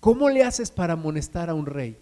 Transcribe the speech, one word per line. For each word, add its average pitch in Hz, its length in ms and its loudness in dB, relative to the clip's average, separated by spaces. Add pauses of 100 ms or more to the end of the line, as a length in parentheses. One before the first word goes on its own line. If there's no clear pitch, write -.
¿Cómo 247 280 4
le 262 140 4
haces 240 280 -2
para 175 220 -2
amonestar 156 560 -4
a 165 40 -2
un 151 120 -4
rey? 135 360 -6